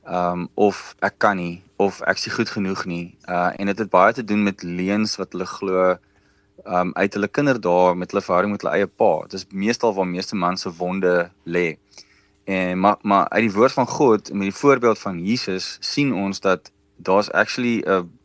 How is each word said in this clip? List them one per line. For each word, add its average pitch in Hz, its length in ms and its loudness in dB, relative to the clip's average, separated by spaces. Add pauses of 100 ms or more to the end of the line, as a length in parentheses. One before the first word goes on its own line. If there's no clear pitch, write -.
Ehm, 87 500 -2
of - 460 0
ek - 180 -2
kan 104 180 2
nie, 87 260 -8 (140)
of 98 260 0
ek 92 140 0
is - 100 -8
nie 85 80 -8
goed 113 160 0
genoeg 95 360 -4
nie. 87 300 -8 (120)
Uh, 90 280 0
en 98 100 -4
dit 101 120 -2
het 107 120 -4
baie 95 220 6
te 117 120 -6
doen 104 180 0
met 98 200 -2
leuns 95 540 -2
wat 92 160 -8
hulle 92 140 -6
glo, 92 500 0 (680)
ehm, 90 300 0
uit 98 200 0
hulle 101 140 -2
kinderdae 90 680 2
met 90 160 -6
hulle 98 120 -2
verhouding 95 300 2
met 101 100 -6
hulle 82 120 -2
eie 98 120 2
pa. 90 360 0
Dit - 120 -14
is 95 160 -12
meestal 107 440 0
waar 95 120 -2
meeste 90 300 -6
mans 90 240 -2
se 95 100 -6
wonde 90 600 0 (160)
lê. 85 300 -2 (680)
En, 92 340 -2
maar, 101 240 4
maar 98 260 2
uit 107 140 0
die 110 100 0
woord 113 200 4
van 127 140 0
God, 113 460 2
met 101 100 -4
die 98 120 -2
voorbeeld 120 440 4
van 90 260 -8
Jesus, 98 560 -4
sien 143 340 -2
ons 98 260 -4
dat 92 300 0 (260)
daar's 95 340 0
actually 117 560 0
'n 90 240 0 (140)